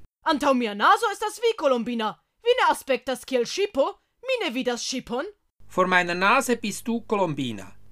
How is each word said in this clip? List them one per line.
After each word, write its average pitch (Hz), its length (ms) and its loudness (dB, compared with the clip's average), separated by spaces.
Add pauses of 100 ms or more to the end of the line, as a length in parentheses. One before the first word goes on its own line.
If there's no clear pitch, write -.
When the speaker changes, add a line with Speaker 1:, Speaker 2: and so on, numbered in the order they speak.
(240)
Speaker 1:
Antaŭ 285 300 2
mia 226 200 -2
nazo 392 380 4
estas 427 240 -6
vi, 466 200 2
Kolombina. 233 580 0 (280)
Vi 494 140 4
ne 415 140 4
aspektas - 540 -2
kiel 247 200 0
ŝipo. 359 480 -2 (300)
Mi 494 220 -2
ne 311 60 -2
vidas 240 320 -4
ŝipon. 254 440 -6 (440)
Speaker 2:
Vor 185 160 2
meiner 180 280 2
Nase 233 420 2
bist - 320 -8
du, 233 140 -2
Kolombina. 135 720 -2 (180)